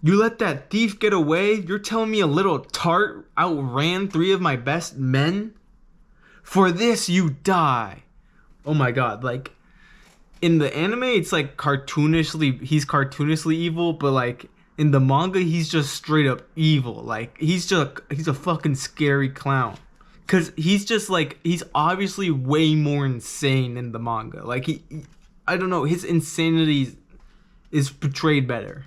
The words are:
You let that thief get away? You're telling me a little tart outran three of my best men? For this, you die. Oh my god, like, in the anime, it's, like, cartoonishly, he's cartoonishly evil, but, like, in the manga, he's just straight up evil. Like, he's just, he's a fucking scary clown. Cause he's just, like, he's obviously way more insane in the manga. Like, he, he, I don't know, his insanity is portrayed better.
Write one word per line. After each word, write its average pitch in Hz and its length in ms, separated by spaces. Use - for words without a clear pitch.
You 175 180
let 226 200
that 156 300
thief 214 300
get 214 140
away? 175 400
You're 202 260
telling 220 320
me 214 80
a 185 80
little 160 320
tart - 760
outran 160 720
three 170 220
of 190 100
my 160 140
best 139 420
men? 147 580
For 185 280
this, 214 380
you 180 220
die. 135 720
Oh 151 100
my 131 160
god, 117 320
like, 131 280
in 165 180
the 147 160
anime, 202 280
it's, 240 280
like, 151 260
cartoonishly, 151 1040
he's 143 220
cartoonishly 151 680
evil, 170 380
but, 147 180
like, 123 380
in 151 140
the 139 80
manga, 151 400
he's 165 300
just 147 240
straight 151 340
up 127 160
evil. 143 460
Like, 117 380
he's 170 260
just, 156 340
he's 156 160
a 156 60
fucking 160 420
scary 139 540
clown. 131 480
Cause 175 280
he's 196 300
just, 214 240
like, 160 340
he's 170 200
obviously 190 560
way 151 460
more 143 300
insane 127 720
in 123 140
the 113 80
manga. 113 460
Like, 123 200
he, 151 240
he, 151 140
I 180 100
don't 185 120
know, 175 140
his 170 200
insanity 160 960
is 139 180
portrayed 143 580
better. 117 400